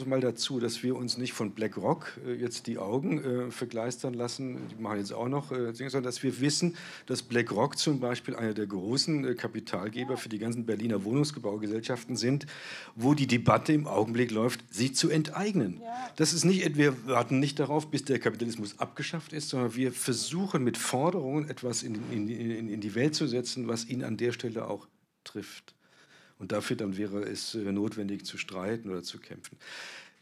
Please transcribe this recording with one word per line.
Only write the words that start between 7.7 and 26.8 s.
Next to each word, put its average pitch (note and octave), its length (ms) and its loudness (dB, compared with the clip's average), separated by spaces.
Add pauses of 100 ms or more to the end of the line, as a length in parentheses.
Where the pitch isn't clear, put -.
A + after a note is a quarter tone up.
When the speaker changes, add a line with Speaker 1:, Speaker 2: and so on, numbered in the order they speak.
Speaker 1:
zum C#3+ 220 2
Beispiel B2 360 -2
einer A2+ 180 0
der G#2 120 0
großen, B2 600 0
äh, B2 100 2
Kapitalgeber A2+ 840 -2
für - 120 -8
die G#2+ 100 -4
ganzen A#2 260 -2
Berliner G#2+ 380 0
Wohnungsbaugesellschaften A2+ 1120 0
sind, C3 320 2 (480)
wo B2 180 6
die C#3 140 4
Debatte A#2 460 6
im D3+ 120 4
Augenblick A#2 460 2
läuft, A2+ 300 2 (100)
sie C3 220 2
zu - 160 4
enteignen. D#3 720 2
Speaker 2:
Ja. B3 320 -8
Speaker 1:
Das D#3 180 4
ist E3 120 2
nicht, F3 300 6
wir D3 200 8 (100)
warten B2+ 340 4
nicht C#3+ 200 2
darauf, D3+ 320 2
bis C#3 120 0
der B2+ 140 4
Kapitalismus A2 600 -2
abgeschafft - 540 -6
ist, D3+ 160 -6
sondern B2 260 0
wir B2+ 160 2
versuchen D3+ 720 0
mit A#2 140 2
Forderungen D3+ 720 0
etwas A#2+ 340 -4
in, A#2 120 -4 (160)
in, G#2+ 180 -2
in, A2+ 400 -4
in G#2 100 -4
die G2+ 160 -4
Welt D3 200 4
zu D3+ 120 0
setzen, A#2+ 400 -2
was A2+ 180 -2
ihn C3 180 -4
an A2+ 140 -2
der A#2+ 140 2
Stelle A2+ 380 -6
auch G2+ 180 -6 (380)
trifft. - 480 -12 (640)
Und F#2+ 160 -8
dafür G#2+ 240 0
dann G2 180 -2